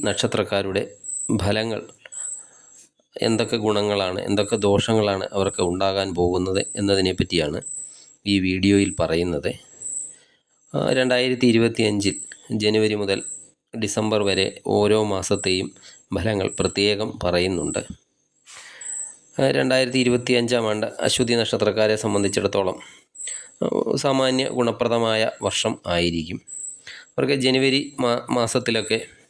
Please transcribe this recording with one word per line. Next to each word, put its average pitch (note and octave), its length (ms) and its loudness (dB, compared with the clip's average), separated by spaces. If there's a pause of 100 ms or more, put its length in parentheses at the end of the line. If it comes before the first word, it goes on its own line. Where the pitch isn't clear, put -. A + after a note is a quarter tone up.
നക്ഷത്രക്കാരുടെ G2+ 760 0 (540)
ഫലങ്ങൾ, G#2 440 0 (1300)
എന്തൊക്കെ A2+ 420 0
ഗുണങ്ങളാണ്, G#2 640 0
എന്തൊക്കെ G2+ 340 0
ദോഷങ്ങളാണ് G2+ 800 2
അവർക്ക് G2 280 0
ഉണ്ടാകാൻ F#2+ 540 0
പോകുന്നത് F2+ 460 0 (140)
എന്നതിനെ G2 380 2
പറ്റിയാണ് D#2+ 480 -2 (640)
ഈ G2+ 140 4
വീഡിയോയിൽ F#2+ 600 4
പറയുന്നത്. E2 520 0 (1200)
ആ, C#3+ 60 0 (100)
രണ്ടായിരത്തി B2+ 580 2
ഇരുപത്തിയഞ്ചിൽ A2 680 2 (360)
ജനുവരി G#2+ 440 2
മുതൽ G2 240 -2 (540)
ഡിസംബർ G#2+ 500 0
വരെ F#2+ 220 2 (220)
ഓരോ G#2 360 4
മാസത്തെയും F#2+ 640 0 (460)
ഫലങ്ങൾ G2 340 0
പ്രത്യേകം G2+ 640 0 (100)
പറയുന്നുണ്ട്. F2+ 640 0 (1600)
ആ, C#3 140 2
രണ്ടായിരത്തി C3 480 2
ഇരുപത്തിയഞ്ചാം A#2+ 680 2
ആണ്ട് G#2+ 200 -2 (140)
അശ്വതി A#2+ 320 2
നക്ഷത്രക്കാരെ G#2+ 640 2
സംബന്ധിച്ചിടത്തോളം, G2 840 0 (800)
ആ, - 100 -2 (280)
സാമാന്യ C3+ 520 0
ഗുണപ്രദമായ A#2 840 0 (120)
വർഷം G#2+ 340 -2 (120)
ആയിരിക്കും. F2 520 0 (640)
അവർക്ക് C3+ 300 -2
ജനുവരി C3 480 2 (180)
മാ-, A#2+ 320 0
മാസത്തിലൊക്കെ A2+ 680 0 (300)